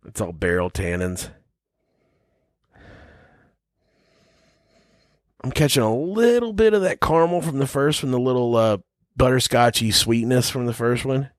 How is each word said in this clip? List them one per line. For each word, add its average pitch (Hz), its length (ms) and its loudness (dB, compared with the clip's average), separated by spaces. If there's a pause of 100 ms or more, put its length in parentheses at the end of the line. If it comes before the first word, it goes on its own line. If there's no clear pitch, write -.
It's - 140 -16
all 87 140 -6
barrel 90 360 -2
tannins. 90 600 -4 (4000)
I'm 131 100 -6
catching 147 320 0
a 110 120 0
little 226 580 0
bit 214 200 4
of 208 80 2
that 180 180 -2
caramel 170 420 2
from 151 180 -4
the 135 80 0
first 143 360 -2
one, 135 80 -4
the 123 80 0
little, 123 360 0
uh, 110 240 2 (360)
butterscotchy 123 760 2
sweetness 117 580 2
from 123 160 -6
the 120 80 -2
first 120 320 -2
one. 135 340 -2